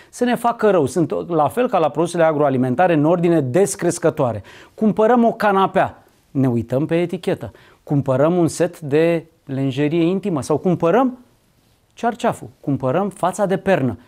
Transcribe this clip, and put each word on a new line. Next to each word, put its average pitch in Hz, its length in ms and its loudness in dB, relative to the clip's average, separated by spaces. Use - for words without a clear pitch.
să - 140 -6
ne 247 100 0
facă 233 360 0
rău. 165 160 4
Sunt 165 420 -2
la 156 200 0
fel 247 200 -2
ca 202 100 0
la 156 100 2
produsele 165 360 -2
agroalimentare 143 680 2
în 147 120 2
ordine 170 360 2
descrescătoare. 156 1040 0
Cumpărăm 220 500 2
o 226 80 2
canapea, 190 720 0
ne 131 180 0
uităm 123 380 -2
pe 165 140 0
etichetă. 175 520 -4
Cumpărăm 143 540 0
un 170 120 2
set 175 320 -4
de 160 440 0
lenjerie 139 580 -2
intimă 180 400 -2
sau 143 160 0
cumpărăm 190 600 0
cearceaful, 220 540 -4
cumpărăm 139 480 -2
fața 185 380 -2
de 185 100 0
pernă. 156 520 -2